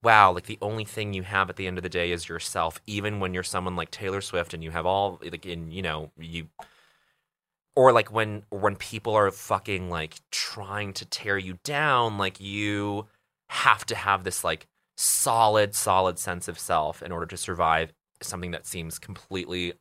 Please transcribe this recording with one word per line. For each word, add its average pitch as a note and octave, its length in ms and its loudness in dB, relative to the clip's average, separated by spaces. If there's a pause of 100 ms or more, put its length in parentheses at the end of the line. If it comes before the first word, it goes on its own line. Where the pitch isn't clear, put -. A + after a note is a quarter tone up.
wow, G#2+ 300 10
like, F2+ 140 -6
the G#2+ 160 -10
only G#2+ 220 -4
thing G#2 280 -6
you F#2 100 -4
have F#2+ 280 0
at F2 60 -10
the F#2+ 100 -6
end F2+ 120 -4
of E2+ 40 -8
the F2+ 60 -6
day F2 240 -2
is E2+ 160 -6
yourself, E2 580 -4
even G#2 340 -4
when F#2 140 -4
you're F2+ 80 -4
someone F2+ 340 -4
like E2 140 -6
Taylor G2 300 -6
Swift F2 340 -4
and E2 100 -10
you D#2+ 60 -8
have E2 160 -4
all, F#2+ 360 0
like, E2 240 -12
in, E2 240 -8
you F#2 120 -8
know, D#2 360 -6
you, E2 300 -10 (1300)
or, B2+ 160 10
like, A2+ 200 4
when, G#2+ 380 -2
when G2+ 260 0
people A2 380 -4
are G2+ 160 6
fucking, F#2+ 600 -4
like, D#2+ 240 -4 (160)
trying G2+ 640 -6
to - 100 -10
tear G2+ 340 -4
you F#2 260 -8
down, C3 540 2
like, F#2+ 220 -2
you G#2 680 -4 (420)
have - 380 4
to A2+ 80 -4
have G2 300 0
this, F#2 180 -4
like, E2 240 -2 (300)
solid, G#2+ 800 4
solid F#2 440 2
sense F2 300 -6
of E2 100 -10
self D#2+ 440 -2
in F2+ 100 -10
order E2+ 140 -6
to F#2 100 -12
survive E2 560 0 (300)
something F2 280 -8
that E2+ 160 -10
seems E2 320 -10
completely F2+ 840 -6